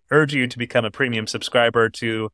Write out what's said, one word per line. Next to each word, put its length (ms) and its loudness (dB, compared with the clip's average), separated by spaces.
urge 220 4
you 140 -2
to 120 -10
become 260 0
a 60 -4
premium 360 -2
subscriber 640 2
to 440 -6